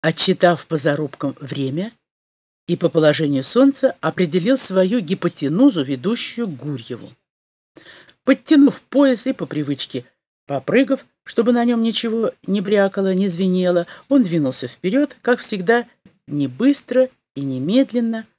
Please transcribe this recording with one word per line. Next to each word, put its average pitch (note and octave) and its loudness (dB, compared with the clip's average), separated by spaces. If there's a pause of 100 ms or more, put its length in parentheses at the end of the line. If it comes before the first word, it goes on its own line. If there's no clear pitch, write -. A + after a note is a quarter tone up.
отсчитав F3 0
по E3 -4
зарубкам D3 -4
время, C#3 -6 (760)
и E3+ 0
по E3+ 0
положению D3 2
солнца C4+ 2
определил F3 0
свою F#3+ 0
гипотенузу, F3 0
ведущую F#3 -6
к D#3+ -8
Гурьеву. B2 -10 (1120)
Подтянув C#4 4
пояс C4 2
и C4 -4
по E3+ -8
привычке C#3 -6 (420)
попрыгав, B3 0 (180)
чтобы A#3 0
на A#3+ 2
нем A#3+ 0
ничего A3+ -2 (140)
не G3+ -2
брякало, G3 0
не F#3+ 0
звенело, F3+ 0 (220)
он C4+ 4
двинулся D3+ -2
вперед, B3+ -2
как A#3+ 0
всегда, A3+ -2 (400)
не C#3+ -2
быстро B3+ 0 (260)
и C#3+ -8
не C3 -4
медленно A3+ -2 (140)